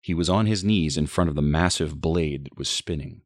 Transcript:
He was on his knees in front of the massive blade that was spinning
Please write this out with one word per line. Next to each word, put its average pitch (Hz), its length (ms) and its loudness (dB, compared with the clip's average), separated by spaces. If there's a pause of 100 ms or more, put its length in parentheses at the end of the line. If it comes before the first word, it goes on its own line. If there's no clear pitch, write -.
He 82 140 -2
was 85 140 0
on 107 180 2
his 101 160 0
knees 85 340 2
in 78 80 2
front 85 240 0
of 73 60 -2
the 73 80 0
massive 78 580 0
blade 78 440 0
that - 120 -18
was 69 120 -6
spinning - 560 -6